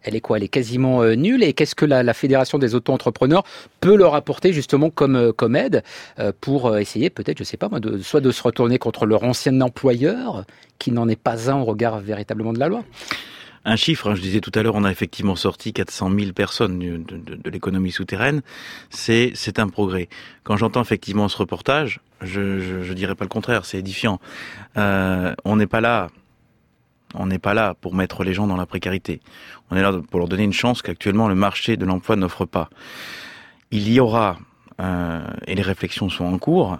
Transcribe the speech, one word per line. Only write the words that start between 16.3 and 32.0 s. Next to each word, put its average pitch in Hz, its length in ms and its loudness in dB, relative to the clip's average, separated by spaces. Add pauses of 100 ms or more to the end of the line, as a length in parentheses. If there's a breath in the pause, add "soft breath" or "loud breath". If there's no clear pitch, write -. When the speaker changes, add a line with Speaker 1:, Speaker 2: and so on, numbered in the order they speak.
Speaker 2:
personnes 95 460 -2
du, 90 120 -6
de, 82 260 -10
de, - 180 -14
de 85 140 -12
l'économie 92 420 -2
souterraine. 113 500 -2 (480 loud breath)
C'est, 120 460 2
c'est - 240 -4
un 110 80 2
progrès. 92 400 -2 (360 loud breath)
Quand 107 120 0
j'entends 110 260 0
effectivement 104 460 0
ce - 80 -6
reportage, 131 640 -2 (220)
je, 98 400 -4
je, 92 220 -6
je 90 100 -8
dirais 92 220 -4
pas 98 100 -6
le 95 40 -8
contraire, 113 360 -2
c'est - 120 -8
édifiant. 98 440 -4 (560 loud breath)
Euh, 95 680 0
on 104 140 2
n'est 107 100 4
pas 113 140 0
là, 113 260 2 (1080)
on 95 100 -4
n'est 95 120 0
pas 101 160 0
là 107 280 0
pour 87 120 -8
mettre 92 300 -2
les 92 100 0
gens 101 140 -2
dans 95 100 -2
la 90 80 -4
précarité. 92 540 -6 (500 loud breath)
On 92 60 -4
est 92 60 4
là 98 100 4 (180)
pour 92 100 -2
leur 87 100 0
donner 95 140 0
une 101 100 2
chance 120 280 0
qu'actuellement 104 460 0
le 98 80 2
marché 101 400 0
de 90 100 -2
l'emploi 92 300 0